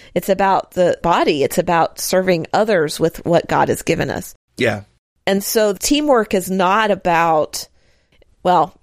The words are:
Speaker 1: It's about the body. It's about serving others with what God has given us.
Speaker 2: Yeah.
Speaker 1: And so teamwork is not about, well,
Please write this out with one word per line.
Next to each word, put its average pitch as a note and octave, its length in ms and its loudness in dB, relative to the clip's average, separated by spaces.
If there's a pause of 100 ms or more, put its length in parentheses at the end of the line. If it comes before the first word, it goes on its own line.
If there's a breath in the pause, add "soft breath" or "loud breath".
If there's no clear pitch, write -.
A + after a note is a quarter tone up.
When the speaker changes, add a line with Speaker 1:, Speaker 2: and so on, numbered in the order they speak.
(160 loud breath)
Speaker 1:
It's F3+ 140 -2
about F#3+ 420 0
the F3 320 0
body. F3+ 400 2
It's - 160 0
about E3 400 0
serving F#3 540 0
others F#3 460 0
with E3 240 -2
what - 240 0
God C#3+ 220 0
has - 140 -4
given D#3+ 260 -2
us. - 240 -10 (240)
Speaker 2:
Yeah. G#2+ 240 -2 (460)
Speaker 1:
And G3 160 0
so G#3+ 300 0
teamwork C#4 600 0
is F3+ 180 -2
not G3 400 0
about, E3+ 760 0 (760)
well, F3+ 400 2